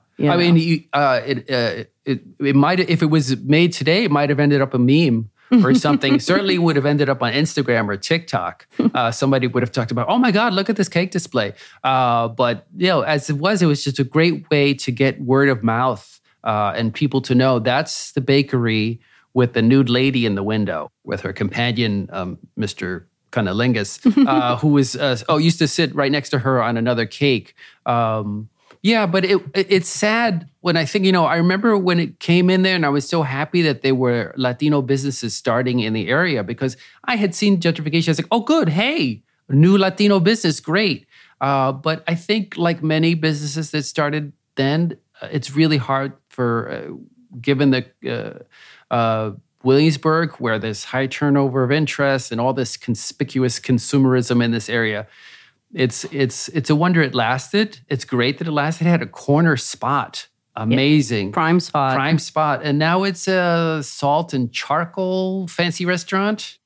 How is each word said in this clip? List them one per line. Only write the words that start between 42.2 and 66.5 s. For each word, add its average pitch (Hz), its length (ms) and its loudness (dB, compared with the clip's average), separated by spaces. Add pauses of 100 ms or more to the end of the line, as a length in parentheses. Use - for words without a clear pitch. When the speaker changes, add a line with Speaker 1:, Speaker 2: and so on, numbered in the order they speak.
Speaker 2:
like 170 240 0
many 156 340 2
businesses 151 560 -4
that 151 120 -4
started 147 480 -4 (240)
then, 156 400 0 (260)
uh, - 80 -12
it's 135 240 -6
really 151 240 2
hard 135 360 -4 (160)
for, 117 420 -4
uh, - 220 -12 (480)
given 139 300 2
the, 127 140 0 (240)
uh, - 840 -12
uh, 110 380 0 (320)
Williamsburg, 156 720 2
where 113 220 -2
there's 104 280 -8
high 135 220 -4
turnover 139 580 0
of 127 60 0
interest 139 600 -2
and 117 80 -4
all 127 140 0
this 123 240 -6
conspicuous 127 800 -4
consumerism 127 840 2
in 117 100 0
this 113 180 -4
area, 107 360 -2 (680)
it's, 127 320 -2
it's, 135 440 -4
it's 156 220 -4
a 151 40 2
wonder 170 260 2
it 131 120 0
lasted. 131 640 -2 (100)
It's 131 140 -4
great 127 360 -2
that 165 80 -6
it 160 40 -4
lasted. 156 360 0
It - 20 4
had 170 140 2
a 104 40 -10
corner 151 480 2
spot. - 720 -4 (300)
Speaker 1:
Yeah. 110 60 -8
Speaker 2:
Amazing. 120 680 2
Speaker 1:
Prime 170 280 2
spot. 135 360 -2
Speaker 2:
Prime 147 240 0
spot. 151 440 -2
And 147 160 0
now 175 240 0
it's 196 240 -4
a 170 560 0
salt 147 500 -2
and 123 180 -2
charcoal 185 960 -4
fancy 175 380 -4
restaurant. 190 800 -4